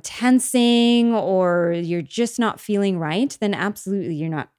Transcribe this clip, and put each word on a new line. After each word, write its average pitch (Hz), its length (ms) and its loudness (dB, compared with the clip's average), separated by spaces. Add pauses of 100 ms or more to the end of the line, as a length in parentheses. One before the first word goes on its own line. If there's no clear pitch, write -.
tensing 240 1080 2
or 180 600 2
you're 170 300 -2
just 226 360 -4
not 226 220 -2
feeling 202 380 0
right, 170 420 -2
then 208 140 -2
absolutely 190 600 -4
you're 156 160 -4
not 151 280 -6